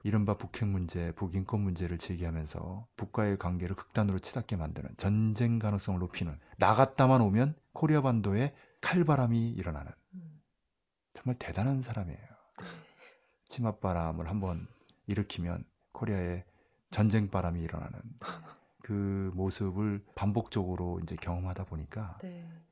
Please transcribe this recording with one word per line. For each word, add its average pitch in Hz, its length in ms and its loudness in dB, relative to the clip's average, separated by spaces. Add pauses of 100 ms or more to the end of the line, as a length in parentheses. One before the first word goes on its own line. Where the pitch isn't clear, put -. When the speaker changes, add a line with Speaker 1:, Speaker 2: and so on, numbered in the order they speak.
Speaker 1:
이른바 104 320 4
북핵 - 320 -4
문제, 90 440 -2
북인권 95 500 -2
문제를 87 380 -2
제기하면서 82 960 -6
북과의 104 420 0
관계를 90 380 -2
극단으로 98 420 0
치닫게 - 380 -6
만드는, 78 420 -6
전쟁 110 640 2
가능성을 101 400 0
높이는, 87 400 -4 (180)
나갔다만 131 640 8
오면 117 340 4 (180)
코리아 151 280 4
반도에 117 540 2 (260)
칼바람이 127 720 4
일어나는 80 400 -6 (240)
Speaker 2:
음. 165 260 -16 (720)
Speaker 1:
정말 127 240 -2
대단한 131 440 0
사람이에요. 104 360 -6
Speaker 2:
네. - 480 -18 (840)
Speaker 1:
치맛바람을 85 800 -2
한번 92 400 -2 (380)
일으키면 90 600 -2 (260)
코리아에 90 540 -2 (440)
전쟁 107 400 4
바람이 87 320 0
일어나는 - 380 -8 (200)
Speaker 2:
네. - 80 -12 (540)
Speaker 1:
그 98 540 0
모습을 98 680 0 (140)
반복적으로 90 880 0
이제 85 140 -8
경험하다 90 480 -4
보니까 85 560 -10
Speaker 2:
네. 175 260 -12 (240)